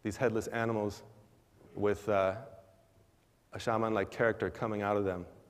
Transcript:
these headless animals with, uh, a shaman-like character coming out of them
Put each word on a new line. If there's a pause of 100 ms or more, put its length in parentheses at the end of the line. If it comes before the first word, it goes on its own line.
these
headless
animals (720)
with,
uh, (1160)
a
shaman-like
character
coming
out
of
them (240)